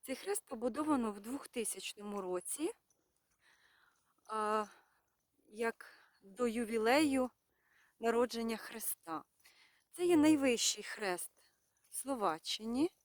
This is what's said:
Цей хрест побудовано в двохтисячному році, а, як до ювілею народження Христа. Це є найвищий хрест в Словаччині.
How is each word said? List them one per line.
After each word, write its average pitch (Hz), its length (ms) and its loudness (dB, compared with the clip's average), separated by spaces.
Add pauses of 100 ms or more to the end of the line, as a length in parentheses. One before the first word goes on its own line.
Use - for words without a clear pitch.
Цей 262 140 -8
хрест 392 320 -6
побудовано 247 640 -2
в 202 80 -10
двохтисячному 208 1000 -8
році, 185 500 -4 (1600)
а, 214 380 0 (800)
як 226 380 -4 (360)
до 196 260 -2
ювілею 247 840 2 (720)
народження 226 580 0
Христа. - 680 -8 (680)
Це 359 140 -2
є 349 120 8
найвищий 277 680 4
хрест 190 480 -6 (580)
в - 60 -16
Словаччині. 233 960 -2 (140)